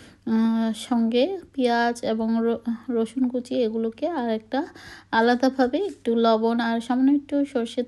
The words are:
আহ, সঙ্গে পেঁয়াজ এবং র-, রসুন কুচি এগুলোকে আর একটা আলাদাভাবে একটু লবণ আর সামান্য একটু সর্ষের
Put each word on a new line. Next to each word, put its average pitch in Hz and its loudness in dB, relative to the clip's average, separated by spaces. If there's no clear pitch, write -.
আহ, 226 2
সঙ্গে 240 0
পেঁয়াজ 240 0
এবং 226 -2
র-, 226 0
রসুন 233 -2
কুচি 247 -6
এগুলোকে 226 -2
আর 247 -2
একটা 226 -4
আলাদাভাবে 247 2
একটু 302 -2
লবণ 226 2
আর 233 -2
সামান্য 254 2
একটু 285 0
সর্ষের 240 -4